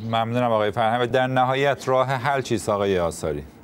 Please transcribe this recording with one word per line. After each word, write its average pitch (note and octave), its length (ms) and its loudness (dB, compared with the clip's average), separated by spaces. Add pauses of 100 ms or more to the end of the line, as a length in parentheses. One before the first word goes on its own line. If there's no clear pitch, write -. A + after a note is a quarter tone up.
ممنونم A#2 500 0
آقای G#2+ 200 2
فرهنگ. A#2+ 400 0
در B2+ 160 2
نهایت C3 600 0
راه C3 200 2
حل C3+ 340 -2
چیست A#2 280 -2
آقای G2+ 300 2
آثاری؟ D#2+ 440 -4 (200)